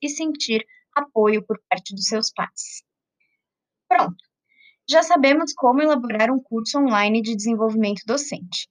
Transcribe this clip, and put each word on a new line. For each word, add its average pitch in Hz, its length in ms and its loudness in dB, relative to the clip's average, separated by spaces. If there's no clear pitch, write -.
e 294 60 -6
sentir 285 580 -4
apoio 214 500 0
por 208 140 -6
parte 185 240 -6
dos 196 120 -6
seus 220 260 -2
pares. - 500 -10
Pronto! 214 260 2
Já 311 140 4
sabemos 311 500 4
como 262 300 2
elaborar 240 480 2
um 262 100 0
curso 226 380 -6
online 220 420 2
de 226 160 -4
desenvolvimento 214 680 -2
docente. 226 640 -8